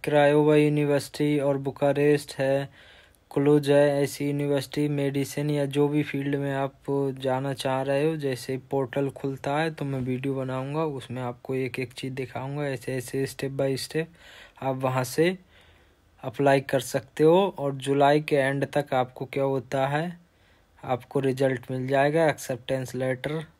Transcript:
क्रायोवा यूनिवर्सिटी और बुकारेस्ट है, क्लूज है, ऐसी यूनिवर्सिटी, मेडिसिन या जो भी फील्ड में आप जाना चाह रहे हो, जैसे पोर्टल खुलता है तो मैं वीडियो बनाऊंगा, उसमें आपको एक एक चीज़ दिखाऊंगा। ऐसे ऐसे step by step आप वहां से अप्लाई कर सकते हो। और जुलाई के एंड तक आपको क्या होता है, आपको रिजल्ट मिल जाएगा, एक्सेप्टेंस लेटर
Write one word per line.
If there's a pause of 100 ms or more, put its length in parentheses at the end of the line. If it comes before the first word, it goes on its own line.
क्रायोवा
यूनिवर्सिटी
और
बुकारेस्ट
है, (640)
क्लूज
है,
ऐसी
यूनिवर्सिटी,
मेडिसिन
या
जो
भी
फील्ड
में
आप (440)
जाना
चाह
रहे
हो,
जैसे (140)
पोर्टल
खुलता
है
तो
मैं
वीडियो
बनाऊंगा,
उसमें
आपको
एक
एक
चीज़
दिखाऊंगा।
ऐसे
ऐसे
step
by (100)
step (560)
आप
वहां
से (880)
अप्लाई
कर
सकते
हो।
और
जुलाई
के
एंड
तक
आपको
क्या
होता
है, (680)
आपको
रिजल्ट
मिल
जाएगा,
एक्सेप्टेंस
लेटर (160)